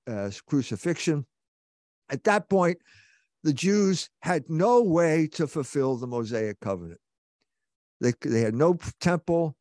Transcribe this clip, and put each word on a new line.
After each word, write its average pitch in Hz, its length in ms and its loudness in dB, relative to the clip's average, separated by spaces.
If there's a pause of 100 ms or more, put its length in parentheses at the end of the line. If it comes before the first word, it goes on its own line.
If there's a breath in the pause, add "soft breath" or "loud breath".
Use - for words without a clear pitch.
uh, 101 240 -6 (160)
crucifixion. 147 800 -2 (840)
At 135 160 -8
that 208 240 2
point, 180 300 2 (640 soft breath)
the 151 100 2
Jews 190 560 2 (140)
had 170 260 -2
no 214 340 4
way 165 520 2
to 156 120 -2
fulfill 135 500 -2
the 123 100 -8
Mosaic 113 540 -4
covenant. 85 400 -6 (1000)
They, 123 120 2 (100)
they 117 180 0
had 110 140 0
no 160 200 2
p-, - 160 -10 (100)
temple, 170 600 0